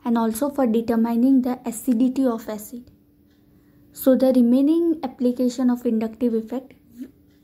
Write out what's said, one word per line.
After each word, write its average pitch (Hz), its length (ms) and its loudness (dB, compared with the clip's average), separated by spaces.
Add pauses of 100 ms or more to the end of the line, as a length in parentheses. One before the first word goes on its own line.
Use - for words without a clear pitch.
and 233 140 0
also 226 320 -2
for 277 160 0
determining 233 760 2
the 254 220 -4
acidity 254 640 0
of 226 220 -4
acid. 214 420 -14 (1000)
So 262 240 2
the 262 160 2
remaining 285 720 2
application 247 680 -2
of 240 160 -4
inductive 226 480 -2
effect 226 400 -8 (680)